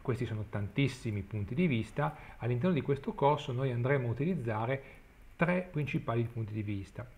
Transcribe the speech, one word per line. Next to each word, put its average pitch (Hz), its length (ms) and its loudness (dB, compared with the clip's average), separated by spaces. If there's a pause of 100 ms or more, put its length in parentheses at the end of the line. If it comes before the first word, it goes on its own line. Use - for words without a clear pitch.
questi 120 240 0
sono 107 240 -4
tantissimi 104 720 0
punti 104 320 -4
di 175 140 4
vista. 143 500 0 (200)
All'interno 123 360 2
di 135 80 4
questo 139 320 0
corso 143 380 4
noi 127 200 0
andremo 123 360 2
a - 20 0
utilizzare 127 760 0 (520)
tre 180 360 2
principali 131 520 0
punti 110 300 -4
di 110 100 -2
vista 101 440 -4 (100)